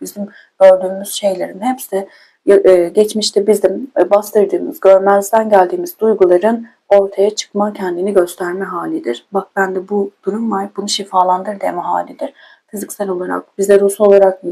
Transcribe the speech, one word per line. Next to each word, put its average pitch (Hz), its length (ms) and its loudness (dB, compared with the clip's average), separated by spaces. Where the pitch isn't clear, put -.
bizim 202 260 -10
gördüğümüz 190 520 4
şeylerin 185 480 -6
hepsi 220 460 -6
ya, 202 180 6
e, 175 260 4
geçmişte 214 580 -2
bizim, 208 520 0
e, 175 100 0
bastırdığımız, 202 680 0
görmezden 202 680 2
geldiğimiz 180 500 0
duyguların 208 680 2
ortaya 202 460 2
çıkma, 208 380 -4
kendini 185 400 -4
gösterme 185 520 -2
halidir. 160 680 -8
"Bak 196 240 -4
bende 190 340 -4
bu 202 220 -2
durum 220 260 -4
var, 202 260 -6
bunu 208 120 -8
şifalandır." 190 720 -2
deme 175 200 -6
halidir. 175 520 -6
Fiziksel 202 420 -10
olarak, 180 480 -8
bize 202 220 4
ruhsal 202 260 0
olarak 196 360 4